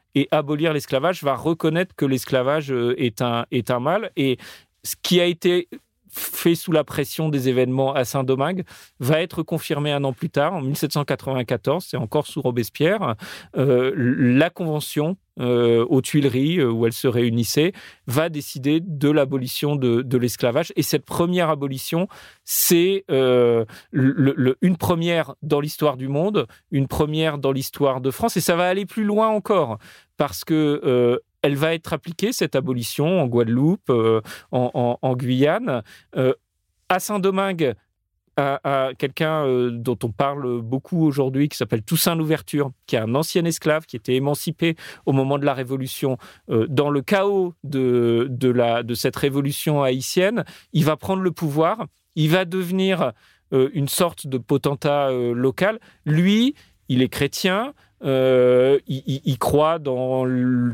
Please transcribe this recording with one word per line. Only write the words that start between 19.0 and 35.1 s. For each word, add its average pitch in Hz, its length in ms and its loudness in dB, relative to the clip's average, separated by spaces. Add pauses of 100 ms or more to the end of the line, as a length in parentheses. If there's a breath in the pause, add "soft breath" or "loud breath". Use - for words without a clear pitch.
l'abolition 139 680 0
de, 123 280 2
de 131 160 0
l'esclavage. 123 560 -2
Et 156 80 0
cette - 220 -2
première 175 440 0
abolition, 143 580 -4 (360 loud breath)
c'est, 185 640 2
euh, 123 560 4 (240 loud breath)
le, 135 480 2
le, 131 240 2
une 180 160 2
première 165 640 0
dans 151 180 2
l'histoire 147 380 0
du 135 120 -6
monde, 156 360 0 (240 soft breath)
une 135 180 0
première 151 520 0
dans 139 120 0
l'histoire 135 500 -2
de 135 100 -2
France, 226 260 -2
et 160 40 -2
ça 170 140 0
va 175 120 0
aller 190 180 -2
plus 220 180 -6
loin 208 260 2
encore, 180 500 0 (380 loud breath)
parce - 280 -4
que, 151 400 2
euh, 123 320 4 (280)
elle 143 100 2
va 160 180 0
être - 180 -8
appliquée, 175 400 -4
cette - 240 -2
abolition, 135 640 0
en 135 80 0
Guadeloupe, 120 640 2
euh, 113 320 2 (300 loud breath)
en, 123 220 0
en, 120 280 0
en 131 140 0